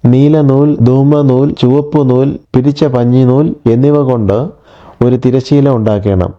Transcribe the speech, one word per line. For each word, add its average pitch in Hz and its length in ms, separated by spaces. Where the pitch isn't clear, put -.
നീലനൂൽ, 143 760
ധൂമ്രനൂൽ, 139 720
ചുവപ്പുനൂൽ, 139 840
പിരിച്ച 143 300
പഞ്ഞിനൂൽ 127 680
എന്നിവ 139 380
കൊണ്ട് 113 300
ഒരു 123 100
തിരശ്ശീല 135 540
ഉണ്ടാക്കണം. 104 680